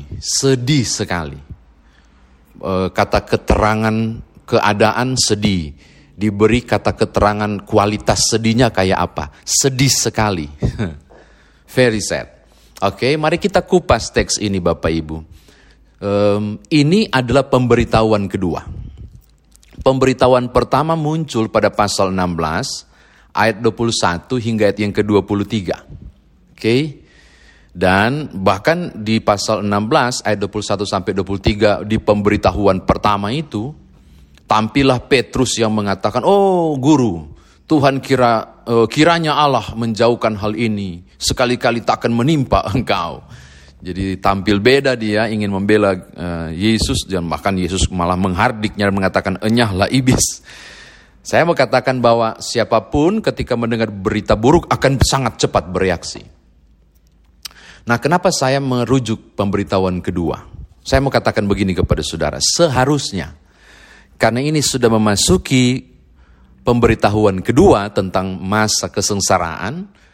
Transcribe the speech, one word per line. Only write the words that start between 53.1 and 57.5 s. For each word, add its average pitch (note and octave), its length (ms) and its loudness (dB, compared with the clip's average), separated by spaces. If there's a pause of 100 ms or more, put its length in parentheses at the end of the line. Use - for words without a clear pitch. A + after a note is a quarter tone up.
ketika - 320 -4
mendengar A2+ 400 -2
berita G#2 400 -2
buruk C3 320 4
akan C3+ 320 0
sangat - 480 0
cepat F2 240 -2
bereaksi. F2+ 560 -4 (1600)